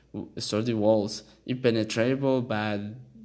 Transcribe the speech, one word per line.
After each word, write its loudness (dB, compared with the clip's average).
sturdy 0
walls, 2
impenetrable 0
by, -2